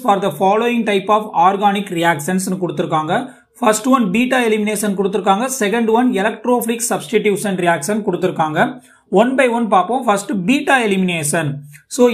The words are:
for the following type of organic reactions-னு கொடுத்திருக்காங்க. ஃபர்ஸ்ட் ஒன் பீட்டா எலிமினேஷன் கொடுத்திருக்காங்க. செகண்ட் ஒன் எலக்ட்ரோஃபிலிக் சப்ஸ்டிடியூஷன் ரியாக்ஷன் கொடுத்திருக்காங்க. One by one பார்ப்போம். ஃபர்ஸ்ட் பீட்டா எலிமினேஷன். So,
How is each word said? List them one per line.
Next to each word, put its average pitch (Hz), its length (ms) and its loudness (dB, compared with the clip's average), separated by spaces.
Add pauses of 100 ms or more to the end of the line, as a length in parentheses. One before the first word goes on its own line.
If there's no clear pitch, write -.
for 202 100 4 (100)
the 190 140 0
following 220 400 2 (120)
type 196 260 0
of 214 80 -2 (220)
organic 196 500 0
reactions-னு 170 640 0
கொடுத்திருக்காங்க. 165 580 -2 (400)
ஃபர்ஸ்ட் 214 380 0
ஒன் 226 180 0
பீட்டா 254 240 2 (100)
எலிமினேஷன் 208 520 -2
கொடுத்திருக்காங்க. 202 580 0
செகண்ட் 220 400 0
ஒன் 254 100 4 (140)
எலக்ட்ரோஃபிலிக் 233 680 -2
சப்ஸ்டிடியூஷன் 202 720 -2
ரியாக்ஷன் 175 420 0
கொடுத்திருக்காங்க. 170 640 0 (480)
One 240 120 4 (100)
by 254 80 4 (100)
one 233 160 -2
பார்ப்போம். 233 320 0
ஃபர்ஸ்ட் 202 260 0 (160)
பீட்டா 285 380 2
எலிமினேஷன். 170 640 -2 (460)
So, 247 60 4 (100)